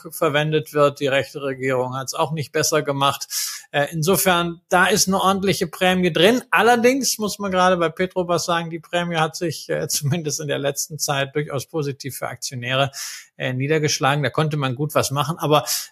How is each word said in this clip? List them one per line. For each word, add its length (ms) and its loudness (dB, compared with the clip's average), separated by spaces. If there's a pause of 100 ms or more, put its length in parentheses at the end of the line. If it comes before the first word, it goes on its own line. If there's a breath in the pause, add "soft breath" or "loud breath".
(120)
verwendet 640 0
wird. 280 2
Die 60 0
rechte 340 -2
Regierung 560 -2
hat's 160 -8
auch 180 -2
nicht 220 -6
besser 300 0
gemacht. 440 0 (440 loud breath)
Äh, 200 0
insofern, 760 2
da 160 6
ist 240 2
eine 100 2
ordentliche 480 2
Prämie 460 2
drin. 280 6 (100)
Allerdings 680 4
muss 200 -4
man 140 -6
gerade 240 4
bei 140 2
Petrobras 560 -2
sagen, 240 -2
die 100 -10
Prämie 380 -2
hat 180 0
sich, 320 -6
äh, 200 -2
<laughs> 20 -8
zumindest 500 -2
in 80 -8
der 100 -2
letzten 400 -4
Zeit 380 -2
durchaus 320 -4
positiv 480 -6
für 140 -6
Aktionäre, 640 -2 (440 loud breath)
äh, 180 -4
niedergeschlagen. 680 2
Da 80 0
konnte 260 0
man 160 -2
gut 220 -4
was 160 2
machen. 260 -2
Aber, 280 4 (260 loud breath)